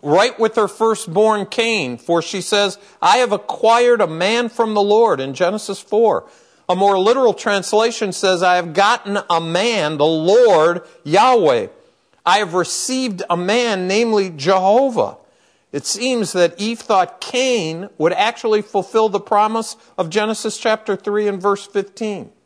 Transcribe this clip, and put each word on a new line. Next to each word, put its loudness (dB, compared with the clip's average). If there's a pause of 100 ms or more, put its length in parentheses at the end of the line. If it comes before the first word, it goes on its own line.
right 2
with 0
her 2
firstborn 0
Cain, -2
for -2
she -6
says, -2 (240)
"I 4
have 0
acquired 2
a 2
man -2
from -2
the 2
Lord," 2
in -8
Genesis -4
four. 0 (440)
A 0
more 2
literal 2
translation -2
says, 0
"I 4
have -2
gotten 0 (100)
a 2
man, -2
the 2
Lord 4 (220)
Yahweh. 2 (580)
I 4
have -4
received -4
a 0
man, -2
namely 0
Jehovah." 0 (540)
It -6
seems -4
that 0
Eve -6
thought 0
Cain -4 (120)
would 2
actually 0
fulfill -2
the -2
promise -2 (240)
of -2
Genesis -4
chapter -2
three -4
and -4
verse -2
fifteen. -8 (140)